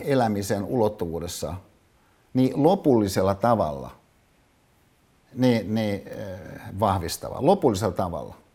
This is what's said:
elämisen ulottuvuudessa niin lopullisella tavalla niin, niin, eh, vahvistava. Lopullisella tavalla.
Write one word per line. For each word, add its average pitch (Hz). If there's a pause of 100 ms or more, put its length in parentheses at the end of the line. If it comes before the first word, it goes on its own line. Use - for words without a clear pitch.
elämisen 107
ulottuvuudessa 85 (800)
niin 131
lopullisella 110
tavalla 80 (1400)
niin, 120
niin, 104
eh, 95 (400)
vahvistava. 95
Lopullisella 117
tavalla. 82 (200)